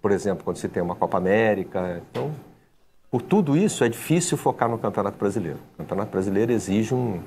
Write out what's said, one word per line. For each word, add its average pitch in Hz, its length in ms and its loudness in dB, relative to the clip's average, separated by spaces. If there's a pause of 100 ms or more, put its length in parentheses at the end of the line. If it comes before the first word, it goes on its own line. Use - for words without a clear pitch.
por 101 100 2
exemplo, 95 320 0
quando 90 120 -2
se 95 120 -6
tem 90 140 -2
uma 87 120 -2
Copa 90 220 0
América. 92 840 2 (100)
Então, 131 200 -4 (800)
por 123 120 0
tudo 160 340 2
isso, 190 260 2
é 120 60 4
difícil 156 480 0
focar 120 320 0
no 117 100 -2
Campeonato 101 400 -2
Brasileiro. 95 400 -2 (160)
O - 40 -20
Campeonato 98 340 -4
Brasileiro 98 400 2
exige 110 420 0
um 117 320 -2